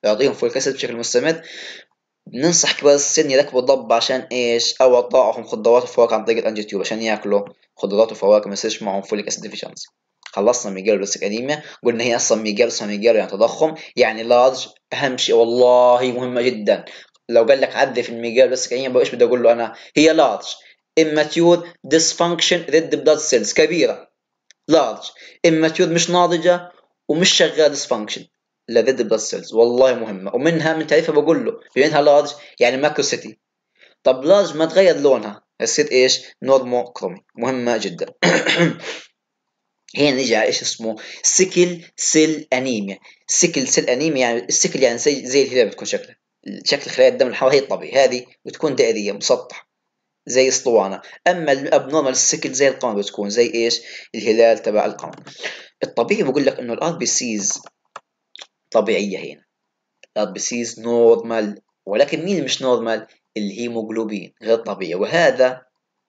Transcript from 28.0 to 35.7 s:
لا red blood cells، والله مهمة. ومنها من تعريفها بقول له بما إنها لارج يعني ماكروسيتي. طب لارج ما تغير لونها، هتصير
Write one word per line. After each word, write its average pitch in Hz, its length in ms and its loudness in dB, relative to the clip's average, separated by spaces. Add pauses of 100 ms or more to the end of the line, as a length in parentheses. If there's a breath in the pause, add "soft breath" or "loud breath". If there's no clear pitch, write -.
لا 117 120 4
red 127 180 0
blood 110 300 -2
cells، - 240 -10
والله 120 400 4
مهمة. 104 400 -8
ومنها 160 420 0
من 156 100 -6
تعريفها 151 260 2
بقول 147 320 2
له 110 80 -4 (240 loud breath)
بما 135 100 4
إنها 147 160 2
لارج 143 260 4 (320 loud breath)
يعني 123 160 2
ماكروسيتي. 135 600 -4 (640 soft breath)
طب 127 220 2
لارج 180 320 2
ما 160 100 0
تغير 175 300 4
لونها، 123 460 0 (180)
هتصير 143 300 -2